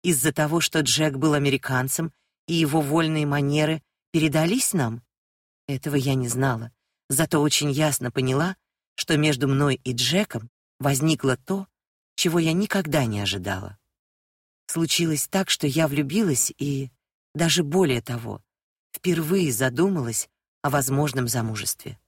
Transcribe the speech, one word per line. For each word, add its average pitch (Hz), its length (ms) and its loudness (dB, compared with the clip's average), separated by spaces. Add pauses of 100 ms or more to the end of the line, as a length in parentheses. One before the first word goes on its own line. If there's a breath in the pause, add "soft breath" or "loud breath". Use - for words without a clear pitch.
Из-за 151 300 0
того, 156 280 0
что - 200 0
Джек 143 360 0
был 151 160 2
американцем, 139 800 0 (340)
и 165 60 -4
его 160 300 2
вольные 156 420 0
манеры 147 580 0 (300)
передались 160 640 2
нам? 120 280 -2 (640)
Этого 143 300 -4
я 135 180 2
не 123 140 -2
знала, 120 420 -2 (380)
зато 151 320 2
очень 147 300 2
ясно 139 400 0
поняла, 143 460 0 (380)
что - 220 0
между 147 320 2
мной 139 360 2
и 131 80 -2
Джеком 123 580 -2 (280)
возникло 135 580 2
то, 196 300 -6 (480)
чего 175 240 2
я 160 140 2
никогда 160 520 0
не 104 160 -2
ожидала. 98 580 -6 (880)
Случилось 165 600 0
так, 190 220 0
что - 160 -2
я 151 200 2
влюбилась 147 720 0
и, 139 320 -4 (440)
даже 165 280 0
более 143 400 2
того, 117 400 -10 (500)
впервые 165 600 0
задумалась 131 760 0 (340)
о 143 80 0
возможном 139 580 0
замужестве. 113 800 -6